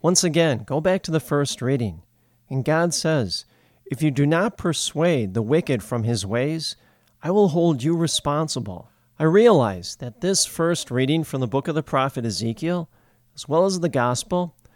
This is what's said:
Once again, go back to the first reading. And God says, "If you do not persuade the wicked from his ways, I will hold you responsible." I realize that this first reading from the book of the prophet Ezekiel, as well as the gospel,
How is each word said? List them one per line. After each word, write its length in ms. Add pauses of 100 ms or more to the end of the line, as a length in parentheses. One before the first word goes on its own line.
Once 220
again, 420
go 160
back 220
to 80
the 80
first 420
reading. 400 (480)
And 160
God 260
says, 540 (400)
"If 160
you 80
do 160
not 320
persuade 800
the 80
wicked 400
from 220
his 200
ways, 500 (460)
I 80
will 200
hold 340
you 120
responsible." 920 (300)
I 60
realize 720
that 240
this 240
first 440
reading 340
from 180
the 60
book 200
of 80
the 80
prophet 420
Ezekiel, 640 (460)
as 120
well 180
as 140
the 100
gospel, 640 (200)